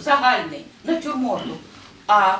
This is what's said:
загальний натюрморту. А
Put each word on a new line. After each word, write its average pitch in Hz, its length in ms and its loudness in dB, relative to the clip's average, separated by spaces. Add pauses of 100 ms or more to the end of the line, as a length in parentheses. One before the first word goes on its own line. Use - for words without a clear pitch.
загальний 247 600 0 (180)
натюрморту. 262 760 -4 (500)
А 190 320 4